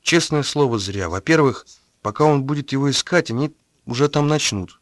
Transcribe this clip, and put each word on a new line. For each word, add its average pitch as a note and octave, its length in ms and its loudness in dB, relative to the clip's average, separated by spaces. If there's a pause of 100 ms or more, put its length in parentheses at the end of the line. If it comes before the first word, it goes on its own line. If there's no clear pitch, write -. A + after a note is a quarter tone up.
Честное D#3 420 0
слово, C3 360 0
зря. F#2+ 300 -6
Во-первых, C3+ 580 2 (340)
пока G#2+ 220 -2
он D3 200 4
будет C#3+ 280 -4
его C#3 180 0
искать, D#3 400 0
они C3 240 -4 (320)
уже B2 240 0
там D3 180 0
начнут. B2+ 540 -2